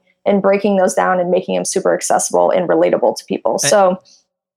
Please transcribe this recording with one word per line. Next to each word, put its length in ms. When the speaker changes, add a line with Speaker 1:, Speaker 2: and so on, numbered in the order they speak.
Speaker 1:
and 180
breaking 340
those 160
down 260
and 120
making 240
them 100
super 280
accessible 580
and 180
relatable 480
to 80
people. 280
Speaker 2:
And 80
Speaker 1:
So, 400